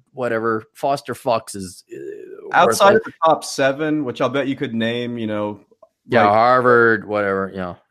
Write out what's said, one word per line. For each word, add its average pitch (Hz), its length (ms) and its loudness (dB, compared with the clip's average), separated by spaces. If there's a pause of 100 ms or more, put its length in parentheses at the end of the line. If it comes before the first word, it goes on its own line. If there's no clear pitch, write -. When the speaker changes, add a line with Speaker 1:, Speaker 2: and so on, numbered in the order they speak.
(140)
Speaker 1:
whatever, 113 500 -2 (100)
Foster 139 400 -4
Fox 117 400 -4
is, 95 300 -14 (100)
uh, - 640 -12
Speaker 2:
Outside 196 320 4
of 202 80 8
Speaker 1:
worthless. - 180 -2
Speaker 2:
the 160 160 0
top 147 140 2
seven, 147 640 -2
which 120 160 -8
I'll 131 80 0
bet 131 180 -2
you 135 80 -4
could 131 180 -6
name, 117 460 -4
you 110 80 -6
know, 104 320 -6 (480)
Speaker 1:
Yeah, 117 160 4
Speaker 2:
like 104 100 4
Speaker 1:
Harvard, 117 720 4
whatever, 98 440 -2
you 95 80 -12
know, 90 180 -8 (140)